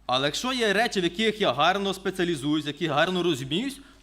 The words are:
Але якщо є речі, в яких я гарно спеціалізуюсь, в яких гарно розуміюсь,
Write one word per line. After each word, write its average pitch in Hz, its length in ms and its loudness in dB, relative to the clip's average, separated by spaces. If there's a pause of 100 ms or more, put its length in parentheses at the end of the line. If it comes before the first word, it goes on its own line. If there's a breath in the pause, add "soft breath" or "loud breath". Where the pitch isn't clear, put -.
Але 131 200 0
якщо 240 260 -2
є 226 200 2
речі, 214 280 0
в 175 40 2
яких 214 360 0
я 160 120 4
гарно 190 420 2
спеціалізуюсь, 165 720 -2
в - 20 -12
яких 156 240 -4
гарно 175 320 2
розуміюсь, 170 580 -2 (220 loud breath)